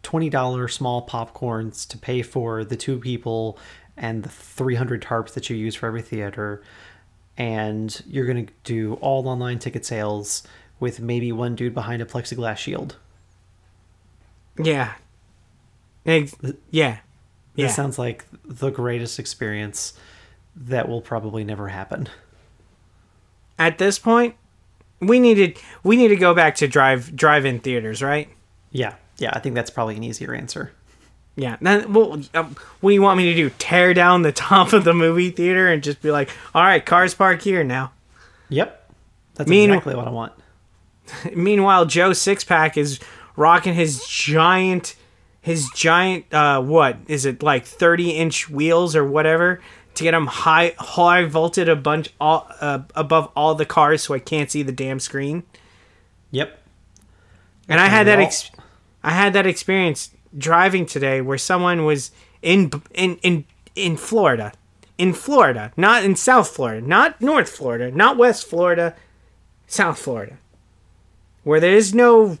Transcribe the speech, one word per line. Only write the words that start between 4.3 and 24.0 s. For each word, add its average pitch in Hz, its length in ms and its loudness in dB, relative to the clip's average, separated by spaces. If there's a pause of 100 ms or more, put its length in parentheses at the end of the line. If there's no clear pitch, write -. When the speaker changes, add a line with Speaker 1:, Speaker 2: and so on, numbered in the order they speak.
Speaker 1:
three - 460 -8
hundred 123 260 -6
tarps 113 320 -8
that - 160 -12
you 117 60 -8
use 110 180 -8
for - 120 -10
every 113 160 -8
theater. 104 600 -10 (800)
And 107 640 -6
you're 135 200 -6
gonna 120 200 -6 (180)
do 113 360 -6
all 135 260 -4
online 123 320 -6
ticket - 280 -10
sales 104 560 -8 (360)
with 120 220 -8
maybe 120 320 -6
one 120 240 -6
dude 120 180 -8
behind 117 280 -8
a - 20 -8
plexiglass 117 540 -10
shield. - 380 -12 (1700)
Speaker 2:
Yeah. 139 300 -2 (1120)
Ex-, 156 360 -2
Speaker 1:
Th-, 135 140 -10 (160)
Speaker 2:
yeah. 139 280 -2 (560)
Speaker 1:
this 143 100 -6
Speaker 2:
Yeah. 131 40 -2
Speaker 1:
sounds 131 300 -6
like 120 280 -10 (180)
the 135 260 -8
greatest 120 480 -8
experience 104 760 -10 (600)
that 127 340 -6
will 117 120 -8
probably 110 440 -8
never 104 240 -10
happen. 95 400 -10 (1500)
Speaker 2:
At 165 200 0
this 196 200 0
point, 233 360 0 (680)